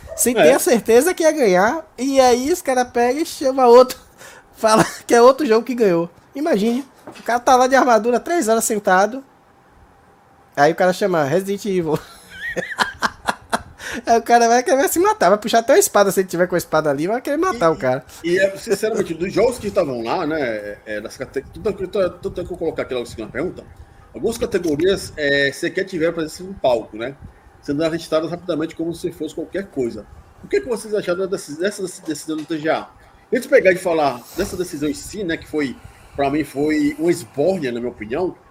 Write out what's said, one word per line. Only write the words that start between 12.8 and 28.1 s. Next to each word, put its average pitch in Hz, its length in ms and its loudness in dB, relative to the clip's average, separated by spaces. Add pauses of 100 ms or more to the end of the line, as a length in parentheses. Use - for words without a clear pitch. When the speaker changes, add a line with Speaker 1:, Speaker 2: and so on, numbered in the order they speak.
Speaker 1:
Aí 233 120 4
o 233 40 -2
cara 233 260 4
vai 240 140 4
querer 277 260 2
se - 100 -2
matar, 392 320 2
vai 208 80 4
puxar 226 220 0
até 254 140 4
a 370 40 6
espada, 202 320 4
se 196 100 2
ele 185 80 -2
tiver 175 180 0
com 185 80 -2
a 170 40 0
espada 156 320 0
ali, 143 160 -2
vai 226 140 -2
querer 294 160 -4
matar 339 340 0
Speaker 2:
E, 160 40 2
Speaker 1:
o - 40 -6
cara. 131 260 -2 (180)
Speaker 2:
e, 175 160 0
é, 196 180 0
sinceramente, 202 580 -2
dos 170 180 -6
jogos 233 260 0
que 214 100 -8
estavam 147 340 -2
lá, 151 240 -4
né, 110 600 -4
é, 107 140 -6
das 107 160 -12
cate-, - 280 -8 (180)
tanto 202 120 -4
que 190 100 -10
eu 180 40 -8
tô, 185 220 -2
tanto 180 360 -10
que 185 60 -12
eu 170 60 -10
colocar 160 240 -4
aqui 123 120 -8
logo 120 120 -4
a - 40 -16
segunda 107 200 -12
pergunta, 147 340 -8 (500)
algumas 220 240 -4
categorias, 175 760 -2
é, 143 360 2
sequer 170 320 -4
tiveram 170 280 -2
presença 165 320 -8
no 190 100 -14
palco, 117 420 -2
né, 123 200 -8 (460)
sendo 147 220 -2
arrestadas 160 460 -2